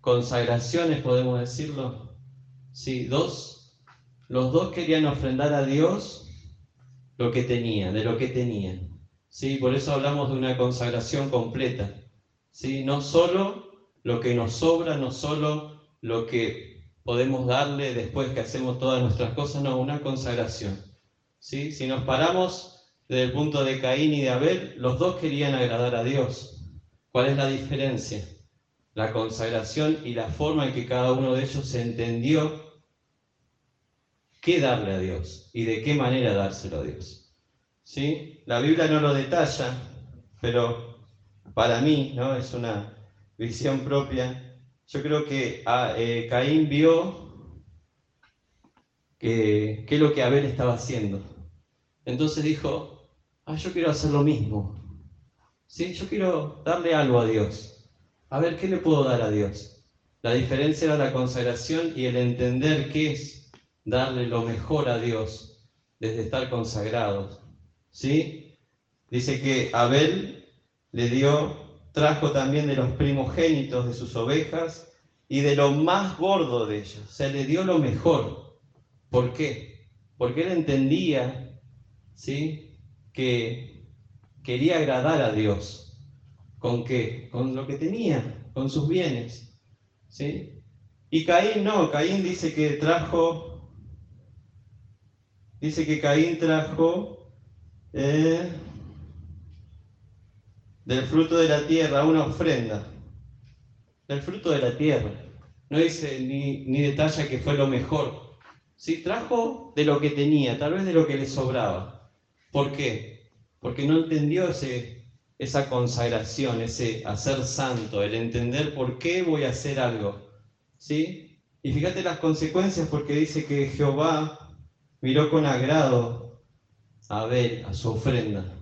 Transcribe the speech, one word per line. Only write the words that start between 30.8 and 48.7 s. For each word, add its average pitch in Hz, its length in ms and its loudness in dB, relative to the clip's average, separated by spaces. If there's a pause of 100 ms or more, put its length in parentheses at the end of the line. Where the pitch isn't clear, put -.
cada 127 280 2
uno 131 200 2
de 135 100 0
ellos 139 240 -6
se 120 140 -4
entendió 117 840 0 (1700)
qué 170 180 4
darle 110 340 2
a 95 60 -2
Dios 90 540 -6
y 117 100 -4
de 113 200 -2
qué 147 120 2
manera 127 380 2
dárselo 95 460 -2
a 69 40 -6
Dios. - 520 -12 (480)
¿Sí? - 600 -6
La 120 140 0
Biblia 156 280 4
no 151 120 4
lo 143 140 4
detalla, 131 600 0 (680)
pero 120 580 -2 (540)
para 117 280 2
mí, 143 340 2
¿no? 131 200 -2
Es - 180 -6
una 110 420 -6 (420)
visión 131 440 -2
propia. 131 800 -2 (280)
Yo 143 140 -6
creo 147 240 0
que, 135 400 -4
ah, 120 320 2
eh, 117 320 -2
Caín 143 400 2
vio - 920 2 (1600)